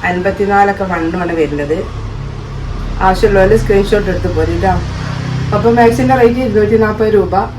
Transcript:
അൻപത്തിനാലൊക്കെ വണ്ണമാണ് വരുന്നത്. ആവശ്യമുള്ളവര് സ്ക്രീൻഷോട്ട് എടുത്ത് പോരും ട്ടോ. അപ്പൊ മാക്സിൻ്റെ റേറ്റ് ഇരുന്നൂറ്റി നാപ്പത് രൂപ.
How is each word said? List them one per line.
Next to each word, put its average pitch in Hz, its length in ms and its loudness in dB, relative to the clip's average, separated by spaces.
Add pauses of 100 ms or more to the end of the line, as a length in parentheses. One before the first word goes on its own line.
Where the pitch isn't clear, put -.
(100)
അൻപത്തിനാലൊക്കെ 196 800 0
വണ്ണമാണ് 170 480 -4
വരുന്നത്. 147 380 -2 (1300)
ആവശ്യമുള്ളവര് 196 560 4
സ്ക്രീൻഷോട്ട് 190 500 2
എടുത്ത് 180 240 -2
പോരും 165 260 0
ട്ടോ. 190 100 2 (840)
അപ്പൊ 208 200 2
മാക്സിൻ്റെ 240 440 4
റേറ്റ് 233 260 4
ഇരുന്നൂറ്റി 214 380 2
നാപ്പത് 214 320 0
രൂപ. 180 180 0 (240)